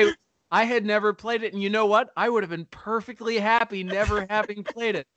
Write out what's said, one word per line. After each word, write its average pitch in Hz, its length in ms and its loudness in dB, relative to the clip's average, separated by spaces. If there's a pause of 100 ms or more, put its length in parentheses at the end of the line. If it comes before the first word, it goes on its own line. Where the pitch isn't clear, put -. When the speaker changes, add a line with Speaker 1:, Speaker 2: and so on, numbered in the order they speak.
Speaker 1:
it? - 60 -4 (360)
Speaker 2:
I 202 140 4
had 233 200 0
never 208 260 2
played 220 300 -4
it, 196 120 -4
and 196 100 -4
you 196 80 0
know 220 160 2
what? 214 280 2
I 202 140 0
would 226 140 2
have 170 80 -8
been 165 140 -8
perfectly 226 760 -6
happy 214 440 0
never 196 460 0
having 208 340 -2
played 226 320 -4
it, 147 220 -6